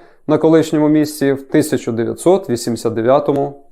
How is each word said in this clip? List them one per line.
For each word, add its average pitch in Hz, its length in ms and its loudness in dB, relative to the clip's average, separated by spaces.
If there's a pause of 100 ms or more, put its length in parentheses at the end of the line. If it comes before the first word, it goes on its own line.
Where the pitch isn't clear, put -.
(260)
на 151 120 2
колишньому 156 500 2
місці 151 440 0
в 135 100 -6
тисяча 139 500 -2
дев'ятсот 117 580 0
вісімдесят 117 440 -4
дев'ятому 139 640 0 (160)